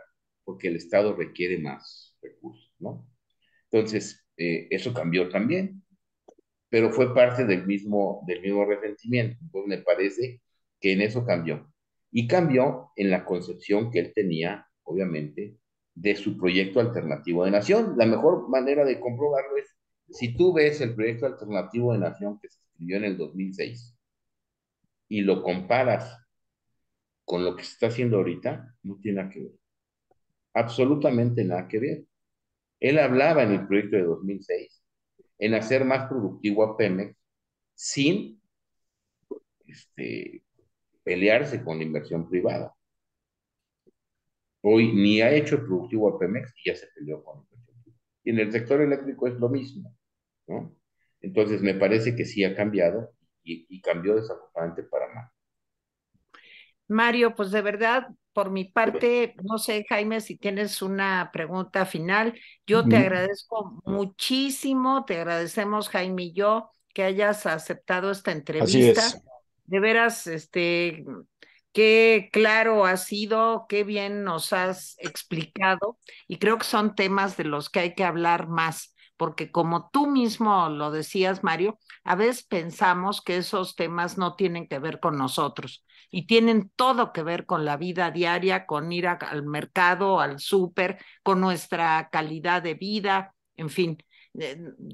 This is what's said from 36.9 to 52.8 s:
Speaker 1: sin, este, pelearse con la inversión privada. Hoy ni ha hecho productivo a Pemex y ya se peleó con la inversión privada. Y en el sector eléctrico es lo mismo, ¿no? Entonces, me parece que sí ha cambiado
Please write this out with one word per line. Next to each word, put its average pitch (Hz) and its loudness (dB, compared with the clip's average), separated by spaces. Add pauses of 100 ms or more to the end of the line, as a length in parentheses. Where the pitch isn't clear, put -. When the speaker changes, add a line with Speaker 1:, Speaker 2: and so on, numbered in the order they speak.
Speaker 1:
sin, - -2 (1200)
este, - -14 (600)
pelearse 107 2
con 82 -6
la 80 -6
inversión 80 -6
privada. - -2 (1900)
Hoy 110 6
ni 104 6
ha 120 6
hecho 147 2
productivo 98 0
a - -2
Pemex 95 -4 (100)
y 90 -2
ya 82 -4
se - -18
peleó 76 -12
con 76 -20
la 71 -20
inversión - -20
privada. - -20 (220)
Y 117 -4
en 113 2
el 107 0
sector 120 0
eléctrico 139 -2
es 120 -4
lo 120 0
mismo, - -8 (480)
¿no? 120 -10 (440)
Entonces, 104 0
me 95 2
parece 110 2
que 90 -4
sí - 0
ha 95 0
cambiado 104 0 (280)